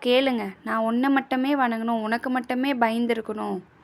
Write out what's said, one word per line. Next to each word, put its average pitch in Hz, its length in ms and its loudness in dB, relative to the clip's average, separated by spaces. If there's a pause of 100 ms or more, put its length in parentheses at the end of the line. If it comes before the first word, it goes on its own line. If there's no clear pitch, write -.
கேளுங்க, 247 420 2 (180)
"நான் 220 200 -2
உன்னை 240 240 2
மட்டுமே 269 460 2
வணங்கணும், 233 480 0
உனக்கு 233 280 -2
மட்டுமே 254 420 -2
பயந்துருக்கணும்" 226 880 -2 (240)